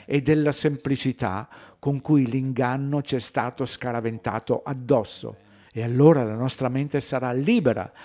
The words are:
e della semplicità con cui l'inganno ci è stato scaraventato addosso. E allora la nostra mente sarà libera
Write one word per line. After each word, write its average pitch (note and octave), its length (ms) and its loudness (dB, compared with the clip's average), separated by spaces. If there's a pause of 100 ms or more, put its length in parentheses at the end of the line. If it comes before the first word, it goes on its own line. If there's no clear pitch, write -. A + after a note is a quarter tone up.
e C#3+ 160 0
della D3 320 2
semplicità C3 960 -2 (300)
con C#3 200 -2
cui C#3+ 260 4
l'inganno C3 760 -2
ci C#3 140 -4
è B2+ 40 -2
stato B2 460 -4
scaraventato A2+ 1000 -4
addosso. B2 760 -2 (360)
E A2 100 -6
allora C3 400 6
la G#2+ 120 -4
nostra B2+ 340 -4
mente C#3 320 -2
sarà B2+ 300 -4
libera C3 600 0 (140)